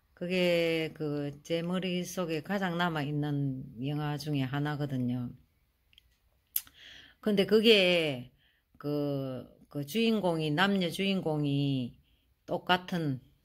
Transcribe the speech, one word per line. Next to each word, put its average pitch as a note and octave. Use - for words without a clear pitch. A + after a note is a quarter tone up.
그게 E3+
그 D3
제 E3
머릿속에 F3
가장 F#3+
남아있는 C#3+
영화 D3
중에 D3
하나거든요. C3
근데 G3+
그게 F3+
그, C#3+
그 C#3+
주인공이, F3+
남녀 F#3
주인공이 D3
똑같은 E3+